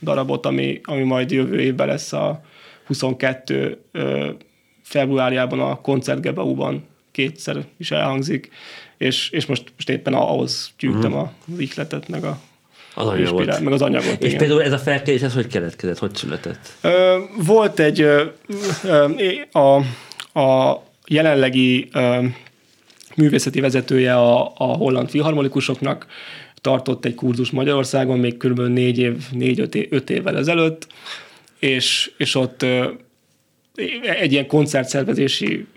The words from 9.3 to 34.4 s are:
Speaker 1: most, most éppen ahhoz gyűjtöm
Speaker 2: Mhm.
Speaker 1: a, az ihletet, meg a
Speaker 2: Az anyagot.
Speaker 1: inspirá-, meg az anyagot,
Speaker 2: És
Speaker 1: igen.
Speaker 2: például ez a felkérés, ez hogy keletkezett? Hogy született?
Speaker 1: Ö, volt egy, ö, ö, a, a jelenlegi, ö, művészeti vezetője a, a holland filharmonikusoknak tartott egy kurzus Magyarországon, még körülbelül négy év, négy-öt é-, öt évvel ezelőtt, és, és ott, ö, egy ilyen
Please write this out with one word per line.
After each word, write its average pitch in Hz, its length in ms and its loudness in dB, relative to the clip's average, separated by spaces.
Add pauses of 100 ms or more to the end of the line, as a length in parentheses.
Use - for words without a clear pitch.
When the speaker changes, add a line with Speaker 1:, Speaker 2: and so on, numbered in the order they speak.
Speaker 1:
most, 127 180 -4 (120)
most - 140 -10
éppen - 240 -2
ahhoz - 680 -2
gyűjtöm 113 320 0
Speaker 2:
Mhm. 139 80 -4
Speaker 1:
a, 143 120 -6 (220)
az 175 60 -8
ihletet, 147 480 -8
meg 165 160 -8
a 151 160 -6 (560)
Speaker 2:
Az 110 120 -2
anyagot. 95 120 0 (200)
Speaker 1:
inspirá-, - 200 0
meg 135 140 0
az 139 80 2
anyagot, 131 380 0
Speaker 2:
És 127 80 0
Speaker 1:
igen. 139 100 0
Speaker 2:
például 151 260 4
ez 143 80 0
a 135 60 0
felkérés, 139 440 0
ez 131 120 -2
hogy 123 140 -2
keletkezett? 87 500 -4
Hogy 101 180 -6
született? - 680 -10
Speaker 1:
Ö, 185 360 4 (280)
volt 208 340 4
egy, 151 220 4
ö, 147 220 6 (600)
ö, 151 240 6 (440)
a, 139 240 6 (640)
a 135 440 4 (240)
jelenlegi, 131 840 4
ö, 123 240 2 (1000)
művészeti 143 440 4
vezetője 127 560 2
a, 120 420 4
a 139 60 -2
holland 127 460 0
filharmonikusoknak 139 960 -2 (560)
tartott 131 440 0
egy 120 100 -4
kurzus 123 360 -2
Magyarországon, 131 680 0
még 120 180 0
körülbelül 123 340 0
négy 123 260 2
év, 120 180 2 (160)
négy-öt 127 440 -2
é-, - 140 -2
öt 135 200 -2
évvel 135 280 -2
ezelőtt, 160 500 0 (720)
és, - 580 0
és - 180 -2
ott, 131 260 -2
ö, 127 240 2 (1300)
egy 170 120 0
ilyen 139 160 0